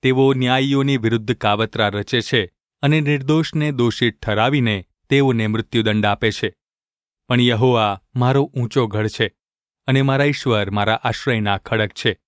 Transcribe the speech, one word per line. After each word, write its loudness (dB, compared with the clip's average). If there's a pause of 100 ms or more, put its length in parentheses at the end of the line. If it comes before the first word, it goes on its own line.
તેઓ 4
ન્યાયીઓની 0
વિરુદ્ધ 0
કાવતરા -2
રચે -4
છે -2 (360)
અને 2
નિર્દોષને 0
દોષિત -2
ઠરાવીને 0 (200)
તેઓને 2
મૃત્યુદંડ 0
આપે 0
છે. -6 (760)
પણ 2
યહોવા 2 (140)
મારો 2
ઊંચો -2
ગઢ -2
છે -4 (520)
અને 2
મારા 2
ઈશ્વર 0
મારા 0
આશ્રયના -2
ખડક -2
છે. -4